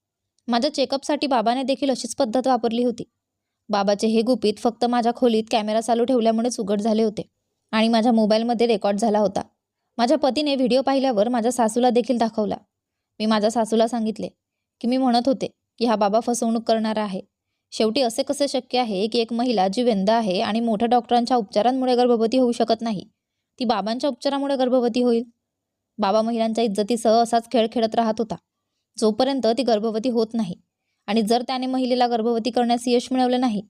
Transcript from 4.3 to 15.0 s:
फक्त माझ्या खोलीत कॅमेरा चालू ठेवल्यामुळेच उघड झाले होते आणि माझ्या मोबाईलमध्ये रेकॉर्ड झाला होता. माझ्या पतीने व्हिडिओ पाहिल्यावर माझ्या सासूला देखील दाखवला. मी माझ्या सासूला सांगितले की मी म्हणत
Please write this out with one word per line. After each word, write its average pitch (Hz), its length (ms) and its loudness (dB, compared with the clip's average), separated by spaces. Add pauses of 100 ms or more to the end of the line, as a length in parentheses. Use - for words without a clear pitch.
फक्त - 260 -2
माझ्या 240 300 0
खोलीत 220 360 2
कॅमेरा 214 300 0
चालू 233 240 0
ठेवल्यामुळेच 233 560 0
उघड 202 200 -2
झाले 220 220 0
होते 214 200 -2 (500)
आणि 220 160 2
माझ्या 233 240 2
मोबाईलमध्ये 226 540 2
रेकॉर्ड 208 320 0
झाला 208 200 2
होता. 202 240 0 (560)
माझ्या 247 200 2
पतीने 285 360 0
व्हिडिओ 254 280 2
पाहिल्यावर 254 460 2
माझ्या 247 240 0
सासूला 240 380 2
देखील 240 280 2
दाखवला. 220 380 -2 (640)
मी 214 60 -2
माझ्या 214 240 2
सासूला 220 380 0
सांगितले 220 400 -6 (520)
की 220 80 -4
मी 254 80 0
म्हणत 247 320 2